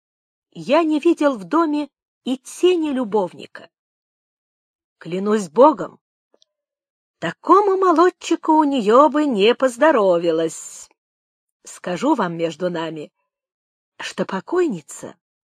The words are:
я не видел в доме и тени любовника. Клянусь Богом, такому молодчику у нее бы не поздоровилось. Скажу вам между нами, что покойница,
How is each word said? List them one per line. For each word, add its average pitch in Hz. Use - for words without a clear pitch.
я 233
не 302
видел 294
в 190
доме 294
и 254
тени 339
любовника. 208
Клянусь 196
Богом, 208
такому 381
молодчику 349
у 311
нее 269
бы 294
не 226
поздоровилось. 190
Скажу 208
вам 175
между 165
нами, 160
что -
покойница, 196